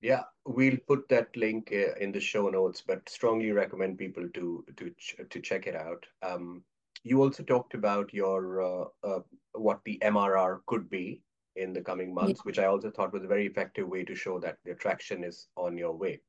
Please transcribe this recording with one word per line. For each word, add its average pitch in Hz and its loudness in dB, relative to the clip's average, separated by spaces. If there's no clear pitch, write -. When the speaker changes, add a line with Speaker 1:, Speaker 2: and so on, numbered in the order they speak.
Speaker 1:
Yeah, 123 2
we'll 131 4
put 139 2
that 117 4
link, 110 0
uh, 101 2
in 98 -4
the 101 -4
show 101 0
notes, 95 2
but 95 -4
strongly 113 2
recommend 95 0
people 92 -8
to, 87 -6
to 85 -10
ch-, - -14
to - -10
check 92 -4
it 90 -6
out. 82 -8
Um, 90 -6
you 127 6
also 135 4
talked 123 2
about 101 0
your, 95 0
uh, 90 0
uh, 95 -2
what 107 2
the 104 -6
M 104 4
R 98 4
R 92 2
could 98 -2
be 95 -6
in 95 -4
the 92 -4
coming 92 -6
months, 92 2
Speaker 2:
Yeah. - -20
Speaker 1:
which 101 -4
I 98 6
also 98 2
thought 95 -2
was 98 -6
a 95 -10
very 101 2
effective 95 -4
way 90 -4
to 92 -8
show 90 -6
that 87 -6
the 87 -8
traction 92 -4
is 87 -12
on 87 -2
your 85 -4
way. 85 -4